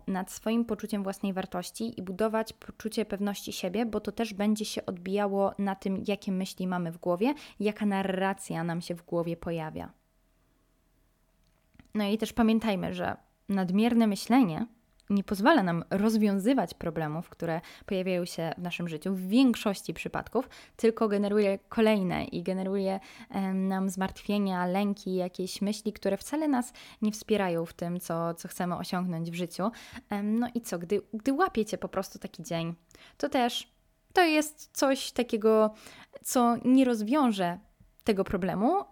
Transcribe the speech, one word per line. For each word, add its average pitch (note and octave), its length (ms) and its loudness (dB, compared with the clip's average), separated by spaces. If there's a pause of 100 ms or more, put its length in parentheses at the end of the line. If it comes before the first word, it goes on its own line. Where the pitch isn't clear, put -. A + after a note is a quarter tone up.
nad F#3+ 240 -4
swoim A#3 340 0
poczuciem G#3 380 -4
własnej G3 300 -4
wartości F#3+ 640 -6
i - 20 -8
budować G#3+ 520 -2
poczucie - 520 -6
pewności G3+ 480 -4
siebie, G3+ 320 -2
bo G#3+ 140 -2
to G#3 120 -8
też A3 220 -4
będzie G#3 320 0
się - 200 -6
odbijało G3 720 0
na G3 180 -2
tym, F#3+ 320 -4
jakie G3 240 -2
myśli F#3 360 -4
mamy F3+ 240 -2
w E3+ 60 -12
głowie, F#3 360 0 (260)
jaka G#3+ 260 0
narracja F#3+ 800 0
nam E3+ 180 -2
się F3 140 -6
w - 100 -18
głowie E3+ 320 -2
pojawia. E3 540 -6 (2000)
No G#3 100 0
i G3+ 140 2
też A3 160 -4
pamiętajmy, A3 600 2
że F3+ 240 -4 (320)
nadmierne G#3 580 4
myślenie G#3 580 4 (440)
nie G3 140 2
pozwala A3 400 4
nam E3+ 260 0
rozwiązywać G#3 840 2
problemów, D#3+ 560 -4
które E3 320 -4 (240)
pojawiają F#3 400 -2
się E3 320 -4
w F3+ 40 -10
naszym F3 280 -4
życiu F3+ 260 -4
w F#3 120 -6
większości A3 640 2
przypadków, - 560 -4 (280)
tylko A3+ 300 2
generuje G3+ 520 2 (100)
kolejne G3+ 540 2
i F3 200 -6
generuje, F#3+ 560 -2 (300)
em, F#3+ 380 -2
nam F#3+ 220 0
zmartwienia, F#3+ 760 -2
lęki, G3 500 0
jakieś F3+ 460 -4
myśli, G#3 320 -2
które G3 240 -2
wcale D4+ 300 -2
nas B3 260 0 (280)
nie G#3+ 100 0
wspierają F#3 540 0
w - 80 -14
tym, F3 260 -4
co, E3+ 340 -2
co F3 140 -12
chcemy F3+ 280 -4
osiągnąć F3 560 -4
w E3+ 40 -8
życiu. F3+ 360 -2 (380)
Em, G#3 300 0
no A#3+ 140 0
i A#3 80 -2
co, F3+ 180 -6
gdy, F3+ 220 -2 (120)
gdy B3 200 0
łapie D4+ 320 2
cię F#3 120 -6
po F3+ 120 -6
prostu G3 300 -6
taki F#3 240 -14
dzień, E3 320 -4 (420)
to C#4+ 120 -2
też A#3+ 420 0 (420)
to F#4 100 8
jest D#4 500 2
coś C4+ 380 0
takiego, A3 640 4 (500)
co A#3+ 320 4 (100)
nie C4 200 8
rozwiąże G#3+ 720 2 (500)
tego G3 140 4
problemu, F#3+ 680 0